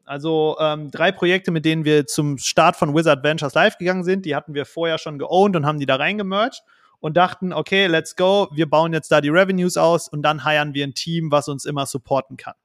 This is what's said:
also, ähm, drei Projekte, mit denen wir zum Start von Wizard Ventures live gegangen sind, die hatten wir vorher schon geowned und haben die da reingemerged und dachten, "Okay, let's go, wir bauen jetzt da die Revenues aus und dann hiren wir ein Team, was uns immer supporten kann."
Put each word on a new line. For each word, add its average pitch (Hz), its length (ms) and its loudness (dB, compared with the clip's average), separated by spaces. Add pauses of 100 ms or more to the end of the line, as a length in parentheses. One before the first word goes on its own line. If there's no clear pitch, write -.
also, 156 560 -2
ähm, 151 300 -2
drei 170 200 2
Projekte, 185 420 0
mit 160 120 -2
denen 160 220 0
wir 151 200 4
zum 147 300 -2
Start 170 400 2
von 147 180 0
Wizard 147 300 2
Ventures 151 300 -2
live 190 240 2
gegangen 180 260 -2
sind, 185 220 -2
die 139 100 -4
hatten 147 160 -8
wir 143 140 -6
vorher 165 320 -4
schon 151 200 -12
geowned 185 380 2
und 147 80 0
haben 151 140 -2
die 139 80 -4
da 135 100 2
reingemerged 196 680 -4 (380)
und 156 160 -6
dachten, 180 380 2
"Okay, 190 320 0
let's 160 280 0
go, 190 380 2
wir 151 160 -2
bauen 160 240 2
jetzt 156 180 -4
da 151 120 6
die 143 80 -2
Revenues 180 480 2
aus 165 280 2
und 147 140 -10
dann 151 240 0
hiren 151 300 0
wir 143 120 -4
ein 135 60 -10
Team, 165 380 -4
was 147 180 2
uns 139 160 -8
immer 143 220 -4
supporten 131 500 -4
kann." - 280 -16